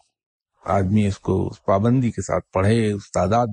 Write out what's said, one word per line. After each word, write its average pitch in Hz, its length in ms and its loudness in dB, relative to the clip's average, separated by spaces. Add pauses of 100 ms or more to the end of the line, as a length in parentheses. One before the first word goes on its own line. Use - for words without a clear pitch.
(640)
آدمی 98 420 0
اس 98 120 -6
کو 95 280 -2
اس - 160 -14
پابندی 117 480 2
کے - 100 -8
ساتھ - 300 -6
پڑھے، 107 400 2
اس 101 200 -8
تعداد 107 420 0